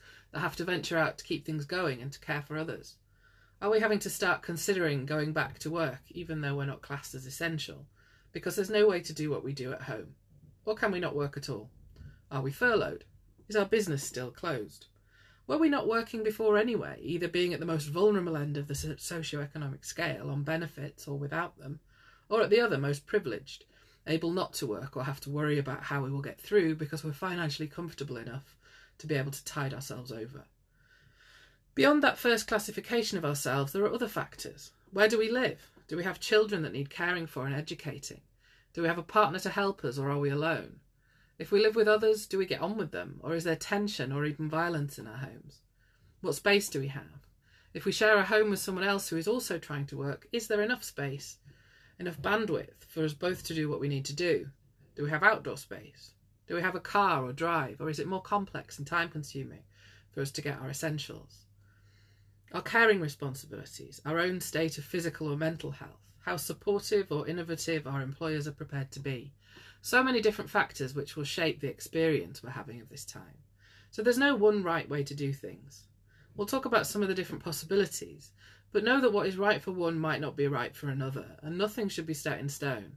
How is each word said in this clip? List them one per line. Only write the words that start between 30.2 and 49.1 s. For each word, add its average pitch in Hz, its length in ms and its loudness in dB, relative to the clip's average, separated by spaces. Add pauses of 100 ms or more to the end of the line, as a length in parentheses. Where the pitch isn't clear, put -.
Beyond 277 260 6
that 277 160 4
first 233 300 2
classification 214 680 -2
of 165 80 -2
ourselves, 143 460 0
there 196 120 0
are 214 100 2
other 240 140 -2
factors. - 640 -10 (200)
Where 202 160 6
do 220 120 4
we 220 100 2
live? 240 400 0 (180)
Do 156 80 -6
we 175 100 -2
have 180 140 -4
children 208 440 4
that 98 100 -4
need 139 160 -4
caring 175 380 -2
for 135 180 -6
and 139 80 -2
educating? 151 680 -8 (520)
Do 170 80 -4
we 165 60 2
have 170 100 0
a 170 60 -6
partner 202 360 4
to 190 100 -2
help 196 360 0
us, 131 140 -2
or 139 100 0
are 143 80 0
we 143 140 0
alone? 143 480 -2 (580)
If - 140 -8
we 202 100 6
live 220 140 6
with 214 140 6
others, 214 380 6
do 190 100 -2
we 190 80 2
get - 160 -2
on 196 160 -2
with 175 140 -4
them, 90 300 -8
or 160 140 -2
is 165 80 -2
there 160 140 2
tension 202 560 -2
or 143 120 0
even 151 240 -2
violence 160 480 -2
in 104 80 -12
our 110 120 -12
homes? - 420 -14 (640)
What 165 140 0
space 202 340 6
do 147 100 -2
we 135 80 -2
have? - 400 -12 (460)
If 170 100 -8
we 196 80 2
share 214 260 6
a 196 60 6
home 214 260 6
with 190 100 2
someone 185 260 -2
else 196 240 2
who 165 80 0